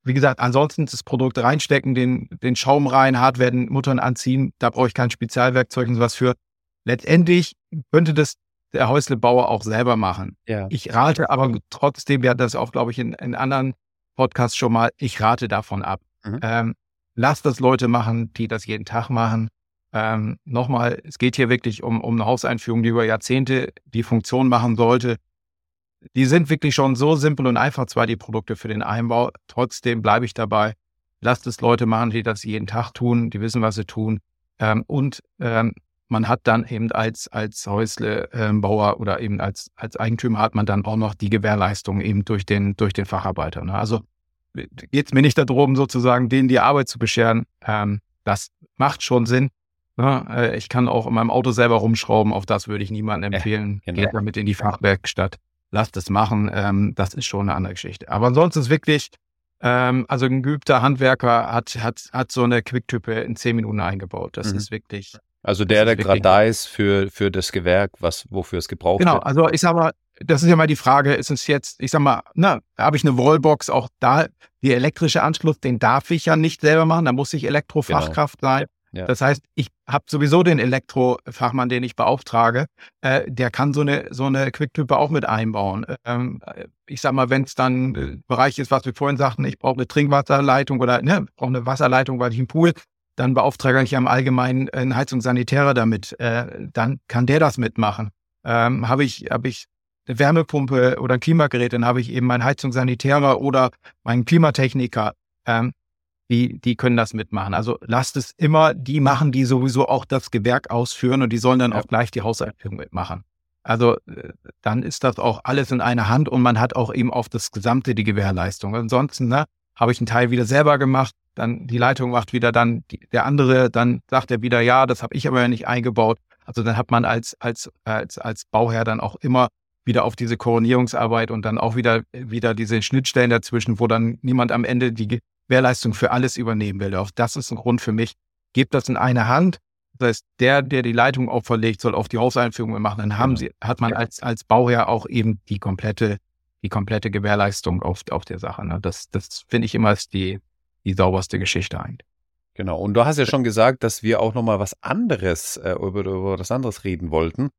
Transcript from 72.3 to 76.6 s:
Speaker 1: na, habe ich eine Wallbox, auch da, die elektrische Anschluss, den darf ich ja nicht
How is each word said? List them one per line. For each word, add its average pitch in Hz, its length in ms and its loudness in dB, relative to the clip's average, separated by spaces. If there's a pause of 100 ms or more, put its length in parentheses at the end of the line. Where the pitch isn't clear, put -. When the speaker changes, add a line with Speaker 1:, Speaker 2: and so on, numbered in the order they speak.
Speaker 1:
na, 170 260 2 (180)
habe 143 180 2
ich 139 80 0
eine 131 140 2
Wallbox, 147 520 4
auch 120 180 0 (120)
da, 135 260 4 (360)
die 135 100 4
elektrische 143 500 0
Anschluss, 156 380 0
den 123 180 -2
darf 123 320 2
ich 165 160 -2
ja 156 100 4
nicht 160 260 0